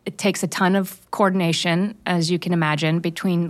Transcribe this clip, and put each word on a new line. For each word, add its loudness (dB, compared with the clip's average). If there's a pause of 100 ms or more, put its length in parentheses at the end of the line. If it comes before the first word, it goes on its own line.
it -10
takes 0
a 0
ton 2
of -4 (120)
coordination, 0
as 0
you 0
can -4
imagine, 0
between -2